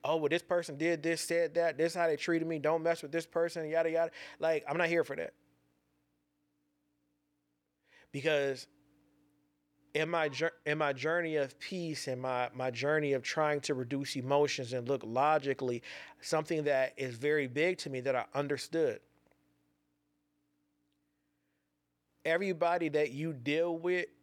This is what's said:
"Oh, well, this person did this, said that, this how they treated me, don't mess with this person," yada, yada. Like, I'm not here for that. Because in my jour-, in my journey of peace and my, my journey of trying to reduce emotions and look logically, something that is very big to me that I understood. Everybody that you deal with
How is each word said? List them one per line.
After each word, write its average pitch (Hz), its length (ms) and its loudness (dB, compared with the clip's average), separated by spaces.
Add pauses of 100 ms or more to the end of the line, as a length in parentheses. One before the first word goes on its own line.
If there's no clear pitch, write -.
"Oh, 151 140 2
well, 151 120 2
this 170 140 0
person 170 340 -2
did 160 260 0
this, 165 180 0
said 165 340 0
that, 165 220 2
this 160 160 2
how 175 140 2
they 156 100 2
treated 165 300 0
me, 165 120 -2
don't 156 240 2
mess 165 180 2
with 143 100 -10
this 160 140 -2
person," 165 440 -2
yada, 165 200 2
yada. 165 220 2 (280)
Like, 160 280 2
I'm 156 100 -2
not 170 120 4
here 170 140 6
for 139 120 -8
that. - 180 -4 (2750)
Because 139 560 0 (1300)
in 160 160 0
my 165 180 2
jour-, 147 260 -4 (120)
in 151 120 0
my 151 140 2
journey 156 440 -2
of 139 240 -2
peace 170 480 -6
and 127 140 -4
my, 123 320 0
my 127 180 -2
journey 143 420 0
of 131 100 0
trying 151 380 0
to 147 120 -2
reduce 135 420 -4
emotions 139 580 2
and 123 140 -4
look 131 180 0
logically, 131 800 0 (360)
something 156 440 -2
that 135 340 2
is 127 180 -6
very 143 320 0
big 160 300 0
to - 120 -8
me 131 120 -6
that 127 140 0
I 120 180 0
understood. 143 680 0 (3250)
Everybody 170 640 2
that 147 220 2
you 156 220 -4
deal 151 440 0
with 175 300 -2 (160)